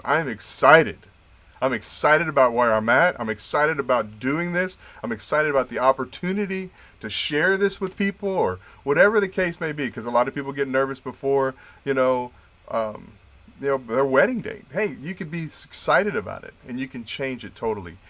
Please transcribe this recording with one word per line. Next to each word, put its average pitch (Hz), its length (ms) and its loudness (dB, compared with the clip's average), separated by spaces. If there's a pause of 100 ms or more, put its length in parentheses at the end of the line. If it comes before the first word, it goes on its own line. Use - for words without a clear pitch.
I'm 151 240 0
excited. 131 720 6 (640)
I'm 131 120 2
excited 151 540 2
about 139 260 6
where 120 200 4
I'm 110 160 2
at. 147 300 4
I'm 113 100 -4
excited 151 500 0
about 120 400 0
doing 156 340 -2
this. 185 240 -4 (260)
I'm 120 80 -6
excited 151 400 -2
about 135 180 2
the 117 80 -8
opportunity 180 960 -2 (280)
to 110 100 -10
share 156 460 0
this 196 240 0
with - 180 -6
people 196 320 -4
or 120 300 -2 (240)
whatever 185 360 4
the 202 80 0
case 180 340 -4
may 160 100 -6
be, 147 200 -4
cause 113 140 -12
a 120 60 -6
lot 120 160 4
of 131 60 -8
people 139 200 -8
get 139 140 -2
nervous 135 320 -2
before, 135 540 -2 (320)
you 139 80 -2
know, 127 380 0 (380)
um, 110 420 -6 (480)
you 135 80 -6
know, 139 100 0
their 127 280 -2
wedding 170 360 2
date. - 300 -12
Hey, 175 280 -4
you 151 140 -10
could 180 160 -10
be 165 160 -8
s-, - 200 -12
excited 180 500 0
about 101 280 -8
it, - 120 -18 (120)
and 120 120 -10
you 131 80 -6
can 123 160 -12
change 131 420 -8
it 98 80 -12
totally. 101 440 -6 (120)